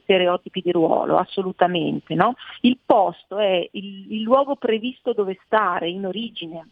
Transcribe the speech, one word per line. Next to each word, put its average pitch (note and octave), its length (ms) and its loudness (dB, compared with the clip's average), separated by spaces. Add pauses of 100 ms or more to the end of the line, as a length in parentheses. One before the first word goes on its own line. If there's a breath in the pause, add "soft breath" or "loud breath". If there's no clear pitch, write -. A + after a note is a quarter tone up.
stereotipi F3+ 580 0
di F3 100 -2
ruolo, E3 460 2
assolutamente, F3 960 -2
no? G3+ 220 2 (260 loud breath)
Il B3+ 240 2
posto G3+ 540 2
è F#3+ 320 2
il, G3 420 -12
il A3 80 -4
luogo C4+ 340 2
previsto A#3 580 -4
dove F#3+ 320 -2
stare F3+ 440 -2
in G3 160 -8
origine F#3 680 -10